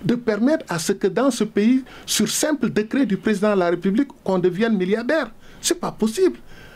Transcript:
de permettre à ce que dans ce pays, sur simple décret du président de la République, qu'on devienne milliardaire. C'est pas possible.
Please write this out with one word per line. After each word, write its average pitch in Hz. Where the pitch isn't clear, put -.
de 226
permettre 240
à 165
ce -
que 196
dans 226
ce 254
pays, 233
sur -
simple 302
décret 220
du 190
président 208
de 190
la 175
République, 196
qu'on 190
devienne 190
milliardaire. 233
C'est 349
pas -
possible. 226